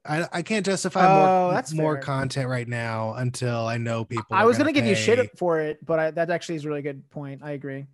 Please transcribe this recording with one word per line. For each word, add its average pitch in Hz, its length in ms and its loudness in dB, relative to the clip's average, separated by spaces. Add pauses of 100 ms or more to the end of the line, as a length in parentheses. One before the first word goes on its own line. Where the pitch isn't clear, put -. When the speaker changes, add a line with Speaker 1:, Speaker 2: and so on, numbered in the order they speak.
Speaker 1:
I, 156 260 -2
I 175 120 -4
can't 208 220 -2
justify 185 420 2
Speaker 2:
Oh, 185 380 6
Speaker 1:
more, 180 80 2
Speaker 2:
that's 156 200 -2
Speaker 1:
more 156 220 0
Speaker 2:
fair. 135 80 -6
Speaker 1:
content 135 460 -2
right 123 180 -4
now 113 480 -4
until 123 520 -2
I 117 100 -2
know 117 280 -2
people 113 260 -6
Speaker 2:
I 196 120 4
Speaker 1:
are - 20 6
Speaker 2:
was 233 120 6
Speaker 1:
gonna 294 140 0
Speaker 2:
gonna - 20 -6
give 262 140 2
you 196 80 4
Speaker 1:
pay. - 60 0
Speaker 2:
shit 233 360 2
for 165 220 0
it, 151 260 -6
but 160 140 0
I, 160 120 0
that 165 180 -2
actually 170 260 -4
is 147 100 -8
a 151 40 -6
really 147 140 -6
good 139 260 -10
point. 139 340 -12
I 147 80 -10
agree. 139 420 -10